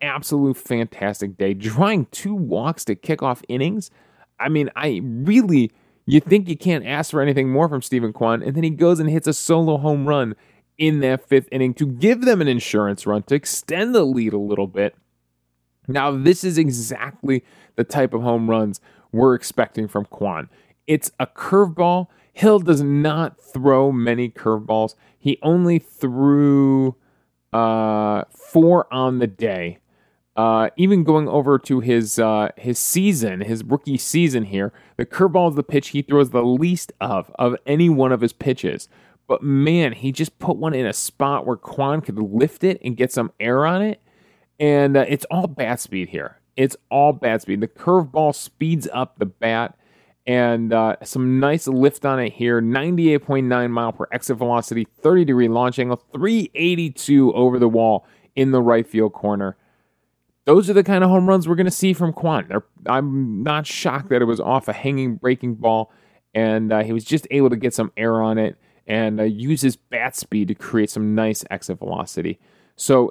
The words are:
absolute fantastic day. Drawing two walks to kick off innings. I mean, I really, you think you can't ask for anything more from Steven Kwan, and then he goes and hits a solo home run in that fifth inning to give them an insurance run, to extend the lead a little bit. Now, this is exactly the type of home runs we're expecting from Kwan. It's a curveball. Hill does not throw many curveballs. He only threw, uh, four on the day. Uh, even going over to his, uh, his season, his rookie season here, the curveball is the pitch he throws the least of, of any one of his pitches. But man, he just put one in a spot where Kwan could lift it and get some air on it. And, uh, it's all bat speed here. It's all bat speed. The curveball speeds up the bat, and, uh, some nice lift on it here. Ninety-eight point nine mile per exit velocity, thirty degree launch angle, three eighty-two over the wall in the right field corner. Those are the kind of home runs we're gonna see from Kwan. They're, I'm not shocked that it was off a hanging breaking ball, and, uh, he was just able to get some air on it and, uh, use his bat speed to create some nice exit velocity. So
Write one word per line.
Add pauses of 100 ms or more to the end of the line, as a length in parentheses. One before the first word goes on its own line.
absolute
fantastic
day.
Drawing
two
walks
to
kick
off
innings. (480)
I
mean,
I
really, (320)
you
think
you
can't
ask
for
anything
more
from
Steven
Kwan,
and
then
he
goes
and
hits
a
solo
home
run (400)
in
that
fifth
inning
to
give
them
an
insurance
run,
to
extend
the
lead
a
little
bit. (960)
Now,
this
is
exactly (320)
the
type
of
home
runs (320)
we're
expecting
from
Kwan. (360)
It's
a
curveball. (260)
Hill
does
not
throw
many
curveballs. (240)
He
only
threw, (580)
uh,
four
on
the
day. (580)
Uh,
even
going
over
to
his,
uh,
his
season,
his
rookie
season
here, (280)
the
curveball
is
the
pitch
he
throws
the
least
of,
of
any
one
of
his
pitches. (400)
But
man,
he
just
put
one
in
a
spot
where
Kwan
could
lift
it
and
get
some
air
on
it. (580)
And,
uh,
it's
all
bat
speed
here. (160)
It's (140)
all
bat
speed.
The
curveball
speeds
up
the
bat, (520)
and,
uh,
some
nice
lift
on
it
here.
Ninety-eight
point
nine
mile
per
exit
velocity, (140)
thirty
degree
launch
angle, (100)
three
eighty-two
over
the
wall (280)
in
the
right
field
corner. (880)
Those
are
the
kind
of
home
runs
we're
gonna
see
from
Kwan.
They're, (220)
I'm
not
shocked
that
it
was
off
a
hanging
breaking
ball, (420)
and,
uh,
he
was
just
able
to
get
some
air
on
it (300)
and,
uh,
use
his
bat
speed
to
create
some
nice
exit
velocity. (380)
So